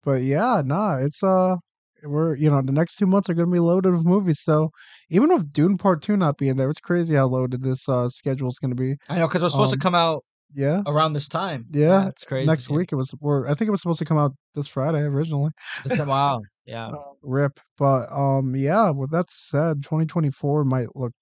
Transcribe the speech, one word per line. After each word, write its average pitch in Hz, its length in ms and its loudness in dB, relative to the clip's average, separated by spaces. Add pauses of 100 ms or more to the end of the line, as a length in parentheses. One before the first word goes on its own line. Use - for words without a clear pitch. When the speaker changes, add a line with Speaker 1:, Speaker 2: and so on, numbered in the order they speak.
Speaker 1:
but 135 200 0
yeah, 175 420 2
nah, 165 320 0
it's, 143 260 -2
uh, 185 320 4 (500)
we're, 151 300 0
you 151 140 4
know, 139 120 4
the 131 120 -2
next 160 240 0
two 208 80 2
months 190 240 2
are 175 40 0
gonna 170 160 0
be 175 100 2
loaded 180 340 4
with 165 120 2
movies. 180 360 2
So 156 300 2 (380)
even 233 200 4
with 185 240 2
Dune 175 240 2
Part 185 240 2
Two 208 160 0
not 156 200 2
being 135 200 0
there, 135 120 0
it's - 120 -6
crazy 170 340 0
how 135 120 4
loaded 127 360 -2
this, 131 240 -4
uh, 123 220 0
schedule 131 400 -4
is 123 100 -10
gonna 127 160 -4
be. 131 220 -2 (100)
Speaker 2:
I 185 120 -4
know, 165 100 2
'cause 170 120 0
it 175 40 0
was 160 80 0
supposed - 180 2
to 165 60 -2
Speaker 1:
Um, - 20 -4
Speaker 2:
come 175 160 0
out 165 260 0 (320)
Speaker 1:
yeah. 143 320 0
Speaker 2:
around 151 280 0
this 143 160 -6
time. 160 420 -6
Speaker 1:
Yeah. 151 160 4 (140)
Speaker 2:
Yeah, 190 80 -2
it's - 160 -14
crazy. 135 220 -4
Speaker 1:
Next 156 220 0
Speaker 2:
Yeah. 139 60 -2
Speaker 1:
week 175 160 -2
it 151 60 -4
was, 131 240 -4
or 143 260 0
I 143 60 0
think 214 160 -2
it - 20 0
was 196 80 -2
supposed 170 200 -2
to 160 60 -4
come 156 120 0
out 143 160 2 (200)
this 143 140 -8
Friday 147 320 -2
originally. 147 520 -2 (340)
Speaker 2:
This 147 120 -2
time, 147 120 -2
wow. 135 320 0 (120)
Speaker 1:
<laughs> - 120 -20
Speaker 2:
Yeah. 113 240 -12
Speaker 1:
Uh, 143 320 -14
rip. 139 360 -2 (200)
But, 135 340 2
um, 135 420 0
yeah, 165 360 2
with 139 220 -4
that 175 200 -2
said, 147 520 -2
twenty 160 220 -2
twenty-four 147 600 -2
might 127 320 -2
look 120 240 -6